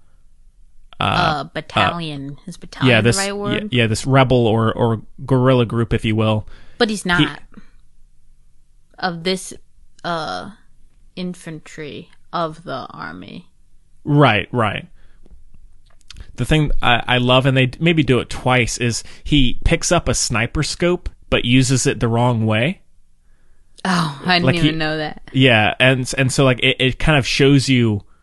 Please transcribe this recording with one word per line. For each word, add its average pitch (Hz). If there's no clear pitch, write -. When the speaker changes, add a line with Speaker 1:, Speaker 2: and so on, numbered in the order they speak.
Speaker 1:
uh, -
Speaker 2:
Uh, 139
battalion. 156
Speaker 1:
uh, -
Speaker 2:
Is 175
battalion -
Speaker 1:
yeah, 113
Speaker 2:
the 117
Speaker 1:
this, 110
Speaker 2:
right 202
word? 202
Speaker 1:
yeah, 123
yeah, 113
this 110
rebel 127
or, 113
or 113
guerrilla 127
group, 113
if 113
you 110
will. 110
Speaker 2:
But 233
he's 214
Speaker 1:
He 185
Speaker 2:
not 151
of 170
this, 185
uh, 160
infantry 165
of 165
the 135
army. -
Speaker 1:
Right, 131
right. 101
The 123
thing 151
I, 120
I 123
love, 123
and 131
they 127
maybe 165
do 123
it -
twice, 123
is 117
he 135
picks -
up 165
a 120
sniper 117
scope -
but 120
uses 127
it 107
the 120
wrong 117
way. 113
Speaker 2:
Oh, 170
I 180
didn't 175
Speaker 1:
Like, 175
Speaker 2:
even 156
Speaker 1:
he 156
Speaker 2:
know 156
that. 151
Speaker 1:
Yeah, 120
and, 127
and 131
so, 143
like, 127
it, 131
it 127
kind 156
of 123
shows 139
you 117